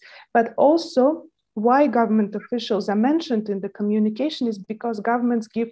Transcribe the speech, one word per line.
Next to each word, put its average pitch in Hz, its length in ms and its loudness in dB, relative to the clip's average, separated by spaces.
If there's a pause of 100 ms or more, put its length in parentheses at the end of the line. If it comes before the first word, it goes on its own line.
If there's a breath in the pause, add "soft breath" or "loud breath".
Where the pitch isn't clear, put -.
(340 loud breath)
but 226 240 2
also 302 680 2 (280)
why 247 320 4
government 214 480 2
officials 214 540 -4
are 202 80 0
mentioned 233 520 0
in 196 120 -4
the 196 80 -8
communication 214 800 -2
is 214 100 -4
because 214 420 -8
governments 240 460 -2
give 233 260 -6